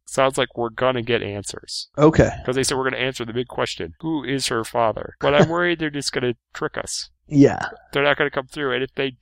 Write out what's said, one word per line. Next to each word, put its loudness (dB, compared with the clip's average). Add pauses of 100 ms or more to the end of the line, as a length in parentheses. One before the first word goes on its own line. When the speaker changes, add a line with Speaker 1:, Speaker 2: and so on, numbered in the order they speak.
Speaker 1:
sounds 0
like -2
we're -2
gonna 0
get -2
answers. -10 (100)
Speaker 2:
Okay. 6 (140)
Speaker 1:
'Cause -2
they 2
said -2
we're -2
gonna -4
answer -4
the -8
big -4
question: -6
Who -4
is -2
her -2
father? -2
But 4
I'm 6
Speaker 2:
<laughs> -
Speaker 1:
worried 0
they're -2
just -6
gonna -2 (200)
trick -6
us. -8 (160)
Speaker 2:
Yeah. 6 (260)
Speaker 1:
They're 0
not 4
gonna 0
come -6
through. -4
And -2
if -8
they -4